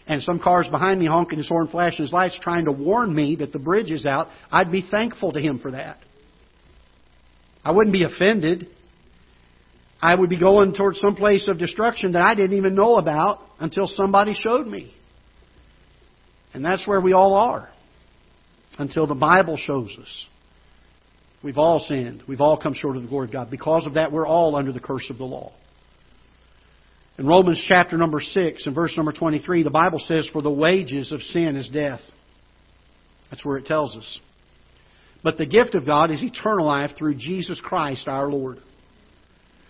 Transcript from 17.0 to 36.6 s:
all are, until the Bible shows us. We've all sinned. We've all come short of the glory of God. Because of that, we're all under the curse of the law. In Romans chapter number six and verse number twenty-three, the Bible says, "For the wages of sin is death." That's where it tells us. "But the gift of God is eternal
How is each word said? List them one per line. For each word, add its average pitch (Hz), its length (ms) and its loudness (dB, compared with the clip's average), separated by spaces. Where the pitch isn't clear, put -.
all 190 200 6
are, 214 360 0
until 147 300 -2
the 143 80 -4
Bible 160 420 4
shows 131 440 -6
us. - 240 -18
We've 139 140 -6
all 156 220 4
sinned. 127 480 -6
We've 135 140 -4
all 151 160 4
come 147 160 -4
short 139 240 -6
of 123 60 -10
the 117 40 -14
glory 131 200 -4
of 110 40 -12
God. 123 180 -8
Because 160 360 0
of 147 100 -8
that, 156 160 0
we're 156 160 -2
all 160 280 4
under 139 160 -2
the 123 80 -8
curse 131 300 -8
of 123 80 -10
the 131 80 -10
law. - 260 -12
In 135 100 -4
Romans 175 400 4
chapter 180 300 4
number 156 220 0
six 165 460 -2
and 139 80 -4
verse 139 240 -2
number 151 140 -2
twenty-three, 160 520 0
the 147 60 0
Bible 160 300 2
says, 160 280 -2
"For 156 140 -6
the 143 80 0
wages 143 600 0
of 143 100 -8
sin 165 340 -2
is 127 120 -8
death." 139 340 -6
That's - 160 -16
where 139 120 -2
it 135 80 -10
tells 147 300 -2
us. - 240 -18
"But 160 160 -2
the 160 80 -4
gift 214 300 2
of 143 100 -2
God 151 240 4
is 156 140 -4
eternal 208 420 -2